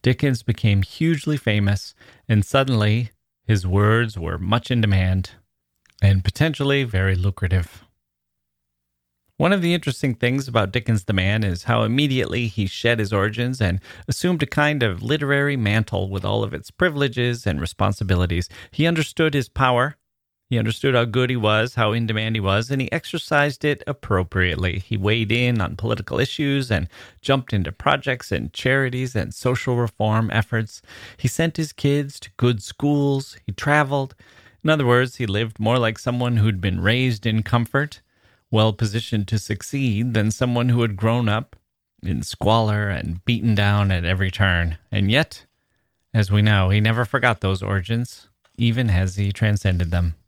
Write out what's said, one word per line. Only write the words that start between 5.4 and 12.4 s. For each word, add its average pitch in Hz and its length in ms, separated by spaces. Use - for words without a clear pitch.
and 98 220
potentially 139 600
very 95 300
lucrative. 90 720
One 180 160
of 190 100
the 170 120
interesting 139 400
things 131 320
about 110 240
Dickens 113 340
the 107 80
man 98 300
is 90 220
how 113 180
immediately 123 640